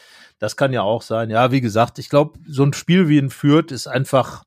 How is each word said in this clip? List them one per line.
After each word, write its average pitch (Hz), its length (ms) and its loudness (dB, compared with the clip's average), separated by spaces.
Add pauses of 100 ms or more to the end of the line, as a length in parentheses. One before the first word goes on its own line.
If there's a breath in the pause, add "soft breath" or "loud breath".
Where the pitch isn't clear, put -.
(400 loud breath)
das - 180 -6
kann 135 160 0
ja 113 80 -2
auch 110 220 -2
sein. 113 260 -4
Ja, 120 220 2
wie 135 100 0
gesagt, 113 380 0
ich - 100 -18
glaub, 147 260 0 (120)
so 139 160 -2
ein 143 100 2
Spiel 175 360 2
wie 147 100 4
in 135 100 0
Fürth 151 420 0
ist 123 140 -10
einfach 127 600 -2